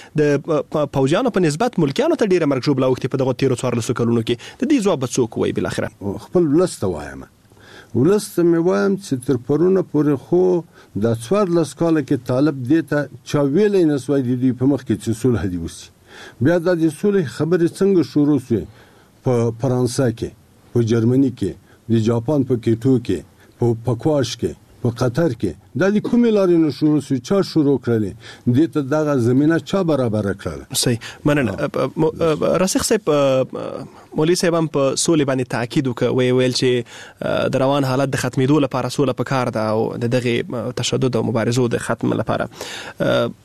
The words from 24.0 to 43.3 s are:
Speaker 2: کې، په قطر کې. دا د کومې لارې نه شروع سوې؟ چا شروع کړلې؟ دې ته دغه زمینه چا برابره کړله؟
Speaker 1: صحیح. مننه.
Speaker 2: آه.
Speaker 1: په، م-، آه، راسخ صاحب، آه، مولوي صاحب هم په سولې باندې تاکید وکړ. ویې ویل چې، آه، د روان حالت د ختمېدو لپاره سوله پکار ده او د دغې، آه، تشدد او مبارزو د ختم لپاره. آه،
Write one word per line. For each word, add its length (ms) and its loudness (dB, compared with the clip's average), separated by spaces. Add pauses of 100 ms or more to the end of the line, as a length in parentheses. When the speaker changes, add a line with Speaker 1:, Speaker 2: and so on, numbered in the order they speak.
Speaker 2:
کې، 160 -4 (300)
په 60 0
قطر 520 -2
کې. 100 -2 (300)
دا 80 2
د 80 2
کومې 400 2
لارې 260 4
نه 140 0
شروع 240 2
سوې؟ 260 -2
چا 140 2
شروع 340 2 (100)
کړلې؟ 260 0 (440)
دې 180 4
ته 80 -2
دغه 360 0
زمینه 420 2
چا 220 -2
برابره 520 0
کړله؟ 480 -10
Speaker 1:
صحیح. 160 0 (280)
مننه. 260 2
Speaker 2:
آه. 160 -4
Speaker 1:
په، 300 -4
م-، 60 0 (180)
آه، 420 0
راسخ 200 -2
صاحب، 260 0
آه، 800 0 (260)
مولوي 220 2
صاحب 200 0
هم 120 0
په 280 0
سولې 340 2
باندې 240 0
تاکید 340 -2
وکړ. 160 -4
ویې 360 2
ویل 140 2
چې، 300 0 (380)
آه، 260 -2
د 160 -2
روان 280 0
حالت 180 -2
د 60 -6
ختمېدو 500 0
لپاره 240 -4
سوله 240 0
پکار 360 -2
ده 120 -4
او 180 0 (180)
د 180 -2
دغې، 380 -2
آه، 180 -6
تشدد 440 -2
او 80 0
مبارزو 440 0
د 100 -2
ختم 360 -2
لپاره. 360 -4
آه، 800 -4 (140)